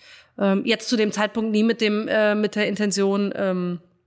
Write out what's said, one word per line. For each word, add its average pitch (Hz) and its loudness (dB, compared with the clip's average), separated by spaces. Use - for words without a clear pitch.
Ähm, 196 2
jetzt 220 -2
zu 240 0
dem 214 0
Zeitpunkt 214 -2
nie 214 4
mit 226 2
dem, 214 0
äh, 214 2
mit 214 0
der 208 0
Intention, 196 0
ähm, 180 -2